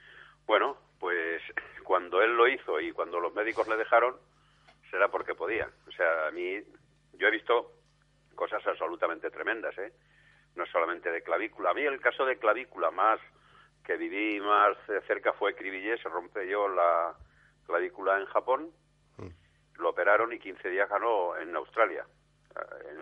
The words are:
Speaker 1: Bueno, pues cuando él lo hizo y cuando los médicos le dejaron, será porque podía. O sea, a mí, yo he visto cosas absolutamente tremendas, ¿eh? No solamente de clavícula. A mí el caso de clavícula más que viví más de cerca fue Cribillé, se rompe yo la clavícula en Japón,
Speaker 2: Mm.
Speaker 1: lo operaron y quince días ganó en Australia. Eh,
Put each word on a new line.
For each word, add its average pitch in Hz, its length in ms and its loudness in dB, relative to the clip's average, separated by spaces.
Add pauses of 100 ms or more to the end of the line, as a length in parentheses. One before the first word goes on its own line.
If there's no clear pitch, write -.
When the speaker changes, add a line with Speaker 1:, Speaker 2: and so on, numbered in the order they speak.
(480)
Speaker 1:
Bueno, 110 280 4 (240)
pues 82 440 -2 (420)
cuando 90 360 2
él 117 140 4
lo 120 120 8
hizo 107 320 0
y 82 120 -4
cuando 85 280 -4
los 85 140 -2
médicos 107 340 -2
le 113 100 -2
dejaron, 120 380 4 (760)
será 95 160 4
porque 85 260 -2
podía. 90 340 -4 (200)
O - 40 -20
sea, 82 360 2
a 76 40 -4
mí, 90 260 -4 (560)
yo 98 140 2
he 107 40 4
visto 117 400 0 (640)
cosas 87 320 -4
absolutamente 82 640 -4
tremendas, 95 480 -6
¿eh? 104 120 -8 (640)
No 87 120 -4
solamente 85 420 0
de 82 140 -4
clavícula. 92 480 -2
A - 20 4
mí 113 100 -2
el 135 160 -2
caso 123 260 0
de 127 120 0
clavícula 107 540 0
más 98 280 4 (640)
que 90 140 -4
viví 101 420 -4
más 104 360 4 (120)
de 98 140 -2
cerca 101 320 -2
fue 101 220 -2
Cribillé, 98 420 -6
se 95 120 -8
rompe 90 380 -8
yo 101 200 0
la 85 480 2 (500)
clavícula 92 540 0
en 98 60 -6
Japón, 135 460 -2 (460)
Speaker 2:
Mm. 95 120 -14 (520)
Speaker 1:
lo 85 80 2
operaron 104 440 4
y 110 60 -10
quince 95 300 -10
días 98 200 0
ganó 101 480 0
en 82 180 -8
Australia. 80 500 0 (500)
Eh, - 460 -12